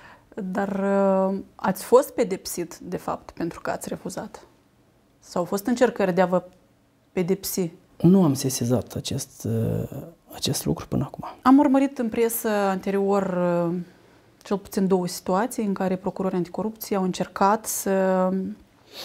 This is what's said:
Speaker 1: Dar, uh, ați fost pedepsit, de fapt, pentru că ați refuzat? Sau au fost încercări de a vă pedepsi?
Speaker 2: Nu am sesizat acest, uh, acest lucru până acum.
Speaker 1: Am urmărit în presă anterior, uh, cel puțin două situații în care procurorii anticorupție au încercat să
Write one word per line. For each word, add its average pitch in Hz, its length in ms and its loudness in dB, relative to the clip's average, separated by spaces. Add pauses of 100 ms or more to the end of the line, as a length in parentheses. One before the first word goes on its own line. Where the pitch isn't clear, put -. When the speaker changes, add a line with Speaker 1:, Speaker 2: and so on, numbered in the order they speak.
(420)
Speaker 1:
Dar, 190 260 -4 (640)
uh, 196 60 -4 (160)
ați - 300 -4
fost 269 260 6
pedepsit, - 680 -4
de 180 200 -10
fapt, - 340 -8
pentru - 300 -8
că - 100 -6
ați - 180 -8
refuzat? - 580 -12 (720)
Sau - 220 -6
au 175 80 -2
fost 202 180 -4
încercări 240 480 2
de 185 60 4
a 180 60 6
vă 180 160 0 (720)
pedepsi? 185 580 -2 (300)
Speaker 2:
Nu 185 240 8
am 139 100 4
sesizat 120 600 -2
acest, - 500 -8
uh, 110 580 -2 (320)
acest - 300 -4
lucru - 220 -2
până - 180 -2
acum. - 200 -10 (180)
Speaker 1:
Am 269 160 8
urmărit 277 400 2
în 233 100 -4
presă 226 400 -2
anterior, 196 760 0 (480)
uh, 180 60 -2 (640)
cel 202 160 -4
puțin 196 280 -2
două 180 200 2
situații 202 580 -2
în 196 100 -2
care 190 220 0
procurorii 185 400 -4
anticorupție 185 600 -4
au 190 60 0
încercat 196 640 0
să 190 600 2 (760)